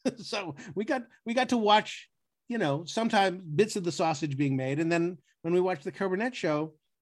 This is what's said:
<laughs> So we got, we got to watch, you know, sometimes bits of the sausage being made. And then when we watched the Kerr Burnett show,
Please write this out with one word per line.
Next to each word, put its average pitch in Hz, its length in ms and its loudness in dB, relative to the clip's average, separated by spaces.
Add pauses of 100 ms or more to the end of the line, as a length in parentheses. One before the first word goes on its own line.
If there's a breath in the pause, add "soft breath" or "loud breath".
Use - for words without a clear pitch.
<laughs> - 140 -2
So 185 360 -6 (200)
we 208 100 -4
got, 277 180 -2 (220 soft breath)
we 226 80 -4
got 254 160 2
to 247 80 2
watch, 208 500 2 (400)
you 240 100 -4
know, 160 280 0
sometimes 196 560 2 (120)
bits 214 220 4
of 196 80 -2
the 170 80 0
sausage 151 460 0
being 139 180 2
made. 135 240 0
And 165 100 0
then 170 280 0 (240)
when 170 120 -2
we 180 60 4
watched 180 240 0
the 190 80 -8
Kerr 196 160 -2
Burnett 214 280 -2
show, 156 380 -2 (280)